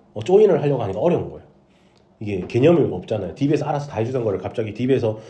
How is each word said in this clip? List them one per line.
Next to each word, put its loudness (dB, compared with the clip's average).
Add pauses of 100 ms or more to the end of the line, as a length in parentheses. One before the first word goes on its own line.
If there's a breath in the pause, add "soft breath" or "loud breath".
(140)
어, -10
조인을 6
하려고 0
하니까 -4
어려운 0
거예요. -18 (720 soft breath)
이게 -4
개념이 2
없잖아요. -6
디비에서 0
알아서 -6
다 -8
해주던 -2
거를 -2
갑자기 -6
디비에서 0 (120)